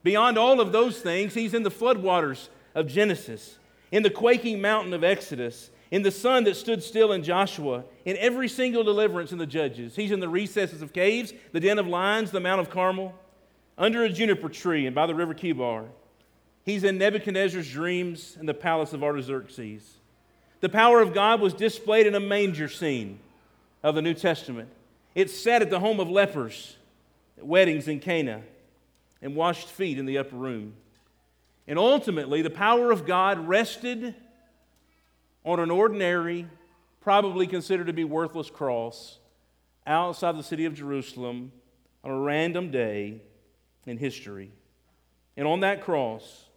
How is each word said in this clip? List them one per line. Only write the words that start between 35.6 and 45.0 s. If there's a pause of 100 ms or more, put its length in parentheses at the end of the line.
ordinary, (540)
probably
considered
to
be
worthless
cross (720)
outside
the
city
of
Jerusalem (520)
on
a
random
day (680)
in
history. (840)